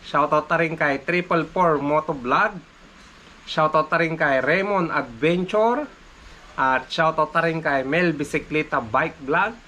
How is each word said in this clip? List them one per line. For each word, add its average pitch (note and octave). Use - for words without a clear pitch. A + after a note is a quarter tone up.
Shoutout D3+
na E3+
rin D#3+
kay C#3+
Triple F3
Four E3
Motovlog. D3+
Shoutout D#3
na E3+
rin E3
kay D3
Raymond F3+
Adventure. F3+
At C3
shoutout D#3+
na E3
rin E3
kay C#3+
Mel E3
Bicicleta D3
Bike C3+
Vlog. G3+